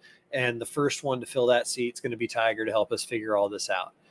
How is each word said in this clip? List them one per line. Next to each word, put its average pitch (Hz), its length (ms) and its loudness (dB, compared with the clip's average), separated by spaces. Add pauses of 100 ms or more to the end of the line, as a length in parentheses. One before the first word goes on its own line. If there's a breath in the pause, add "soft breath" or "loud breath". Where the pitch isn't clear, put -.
(340 soft breath)
And 123 260 0
the 113 60 -6
first - 380 0
one 131 180 -2
to - 40 -8
fill 123 220 2
that 120 200 6
seat 120 260 -2
is - 80 -12
gonna 120 160 -4
be 113 100 -2
Tiger 113 380 0
to 104 60 -2
help 107 200 2
us 107 140 -4
figure 110 320 -2
all 101 100 4
this 101 220 -6
out." 92 240 -4 (180 soft breath)